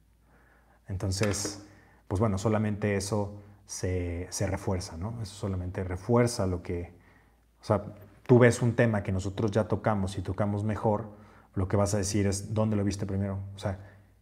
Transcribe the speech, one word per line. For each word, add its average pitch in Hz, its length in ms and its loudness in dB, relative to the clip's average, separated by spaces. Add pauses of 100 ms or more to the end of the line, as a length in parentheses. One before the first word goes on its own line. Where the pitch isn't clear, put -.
(880)
Entonces, 98 760 -2 (440)
pues 95 100 0
bueno, 101 200 2
solamente 107 580 0
eso 101 440 -4 (260)
se, 90 640 -4
se 101 180 -2
refuerza, 92 480 -4
¿no? 113 260 -8
Eso 101 100 -10
solamente 92 520 -6
refuerza 104 640 2
lo 87 120 -2
que, 87 320 -8 (680)
O - 40 -20
sea, 101 180 2 (440)
tú 123 120 10
ves 120 240 8
un 117 120 2
tema 110 280 4
que 104 100 -2
nosotros 95 380 -2
ya 104 180 2
tocamos 101 500 0
y 95 40 -4
tocamos 104 420 -2
mejor, 107 440 0 (460)
lo 98 140 0
que - 80 2
vas 101 180 4
a 107 40 2
decir 98 280 2
es, 98 280 -2
"¿Dónde 107 220 2
lo 101 80 0
viste 101 220 -2
primero?". 98 320 -4 (160)
O - 40 -16
sea, 95 200 -4 (440)